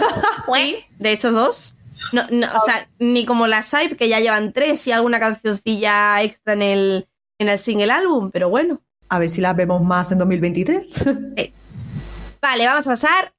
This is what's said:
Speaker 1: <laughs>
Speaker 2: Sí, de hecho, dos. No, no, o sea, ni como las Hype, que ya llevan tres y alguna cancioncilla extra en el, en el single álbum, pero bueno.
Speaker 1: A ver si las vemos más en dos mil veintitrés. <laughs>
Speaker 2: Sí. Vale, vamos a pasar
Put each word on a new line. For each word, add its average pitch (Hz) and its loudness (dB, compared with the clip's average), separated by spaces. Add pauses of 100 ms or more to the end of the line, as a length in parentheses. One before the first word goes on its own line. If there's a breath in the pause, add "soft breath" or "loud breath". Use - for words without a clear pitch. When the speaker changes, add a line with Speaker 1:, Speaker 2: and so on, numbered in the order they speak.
(180)
Speaker 1:
<laughs> 415 -2
Speaker 2:
Sí, 285 0 (220)
de 214 0
hecho, 214 0
dos. 240 -2 (360)
No, 240 0
no, 240 0
o 220 2
sea, 220 0 (120)
ni 240 0
como 233 2
las 214 0
Hype, 302 0
que 233 0
ya 220 2
llevan 214 0
tres 294 0
y 247 0
alguna 233 2
cancioncilla 208 0
extra 214 -2
en 208 0
el, 196 2 (320)
en 208 0
el 202 0
single 208 0
álbum, 285 0
pero 180 0
bueno. 294 0 (280)
Speaker 1:
A 185 0
ver 170 0
si 180 -2
las 180 2
vemos 180 2
más 180 0
en 185 2
dos 180 2
mil 180 0
veintitrés. 185 -2 (200)
<laughs> - -10
Speaker 2:
Sí. - -6 (880)
Vale, 240 2
vamos 285 2
a 269 0
pasar 311 2